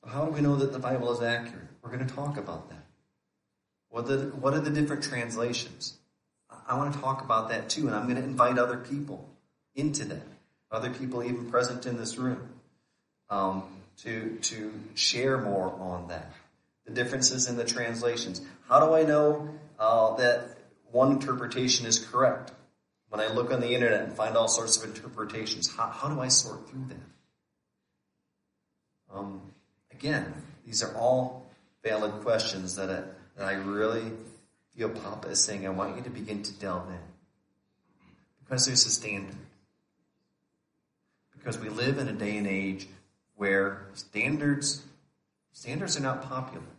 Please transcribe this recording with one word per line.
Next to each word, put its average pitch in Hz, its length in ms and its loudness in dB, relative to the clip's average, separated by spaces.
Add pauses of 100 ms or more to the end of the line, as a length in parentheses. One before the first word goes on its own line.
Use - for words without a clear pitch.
So - 80 -14
how 139 140 0
do 160 80 0
we 147 80 0
know 143 160 6
that 135 160 4
the 131 80 -4
Bible 123 320 2
is 117 100 0
accurate? 117 460 -2 (120)
We're 123 100 -12
gonna 131 180 -2
talk 143 300 -4
about 87 320 -8
that. - 140 -18 (1040)
What 120 180 -4
the, 135 320 0
what 139 140 2
are 156 60 4
the 147 100 0
different 147 340 0
translations? 120 920 -4 (540)
I, - 220 -8
I 123 40 0
wanna 143 220 -2
talk 131 240 -2
about 113 280 2
that 110 180 -2
too, 151 180 0
and 113 80 2
I'm 117 140 0
gonna 123 100 0
invite 127 400 2
other 123 200 2
people 131 500 -8 (480)
into 143 300 0
that, - 200 -8 (460)
other 123 180 -2
people 123 320 -4
even 120 280 -4
present 123 360 0
in 120 120 -4
this 113 200 -6
room, 127 300 -2 (800)
um, 95 320 0 (360)
to, 113 440 -6
to 110 300 -6 (220)
share 131 440 2
more 98 400 0
on 87 300 -6
that. 80 240 -10 (540)
The 110 80 -12
differences 127 560 0
in 120 60 -2
the 117 100 -2
translations. 117 720 -2 (260)
How 131 140 8
do 156 140 8
I 160 80 8
know, 151 480 4 (280)
uh, 110 380 6
that 120 400 4 (340)
one 131 220 8
interpretation 127 720 2
is 113 140 4
correct? - 540 2 (580)
When 107 100 -4
I 110 60 0
look 120 260 0
on 123 80 2
the 120 140 0
internet 117 300 4
and - 100 -8
find 113 240 2
all 113 100 6
sorts 113 340 2
of - 20 -8
interpretations, 110 840 -6
how, 117 200 -2
how - 200 -4
do 147 100 -2
I 127 100 -2
sort - 420 2
through 131 180 -10
that? - 80 -14 (2250)
Um, 98 280 -10 (500)
again, 139 400 -4 (320)
these 113 180 -4
are - 140 -4
all 127 540 2 (340)
valid 107 380 0
questions 95 540 0
that 95 120 -4
I, 95 140 -2 (340)
that 98 100 -6
I 98 100 0
really 110 540 0 (640)
feel 113 140 -2
Papa 104 400 -8
is - 160 4
saying, 98 220 -4
"I 95 40 -2
want 98 280 -2
you - 60 -8
to - 60 -10
begin 104 320 -8
to - 160 -10
delve 90 300 -6
in." 90 100 -10 (1400)
Because 131 220 0
there's 131 220 4
a - 40 -2
standard. 98 460 -4 (2000)
Because - 220 -8
we 107 100 -8
live 123 300 0
in 131 100 -2
a 110 60 -4
day 104 240 -2
and 101 80 0
age 95 420 -2 (480)
where 98 560 0
standards, 143 880 0 (720)
standards 175 460 -4
are 139 40 -2
not 131 200 -2
popular. 131 420 -8 (140)